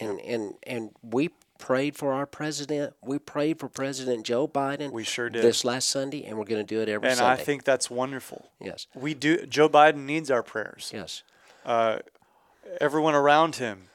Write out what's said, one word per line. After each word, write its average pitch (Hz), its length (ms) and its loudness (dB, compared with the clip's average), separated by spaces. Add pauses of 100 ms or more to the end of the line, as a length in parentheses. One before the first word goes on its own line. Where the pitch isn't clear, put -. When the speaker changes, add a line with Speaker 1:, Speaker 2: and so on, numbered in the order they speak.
Speaker 1:
And, 107 200 -6
Speaker 2:
Yeah. 113 140 -6
Speaker 1:
and, 107 200 -4 (100)
and 117 260 -8 (120)
we 131 280 0 (280)
prayed 135 380 0
for 139 160 -2
our 139 140 -4
president. 147 760 -6
We 135 160 -4
prayed 156 400 -4
for 135 100 -10
President 131 560 -4
Joe 120 220 0
Biden 139 460 -4
Speaker 2:
We 113 120 -6
sure 120 240 -4
did. 113 140 0
Speaker 1:
this 117 220 4
last 127 260 -2
Sunday, 139 340 -6
and 110 140 -10
we're 107 60 -6
gonna 107 180 -2
do 107 180 -4
it 110 80 -2
every 107 200 0
Speaker 2:
And 127 120 2
I 123 140 6
Speaker 1:
Sunday. 131 100 -4
Speaker 2:
think 143 200 -4
that's 131 260 2
wonderful. 127 680 -8
Speaker 1:
Yes. 92 340 -12
Speaker 2:
We 147 200 -6
do. 147 320 0
Joe 143 220 6
Biden 147 360 6
needs 147 260 -4
our 120 140 2
prayers. - 500 -8
Speaker 1:
Yes. - 300 -12 (400)
Speaker 2:
Uh, 113 340 0 (800)
everyone 151 360 4
around 147 400 6
him. 101 380 -8